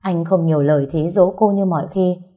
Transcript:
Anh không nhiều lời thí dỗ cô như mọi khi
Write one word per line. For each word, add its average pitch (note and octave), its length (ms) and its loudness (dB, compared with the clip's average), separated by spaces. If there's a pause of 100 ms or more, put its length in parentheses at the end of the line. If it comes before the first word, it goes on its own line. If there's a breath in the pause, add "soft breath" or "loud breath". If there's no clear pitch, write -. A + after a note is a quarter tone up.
Anh E3+ 240 -2
không E3+ 220 0
nhiều D#3 160 2
lời C#3+ 280 2
thí E3 200 -2
dỗ F#3 260 2
cô G#3+ 140 2
như G3 140 0
mọi E3+ 260 -2
khi F3+ 260 0 (200)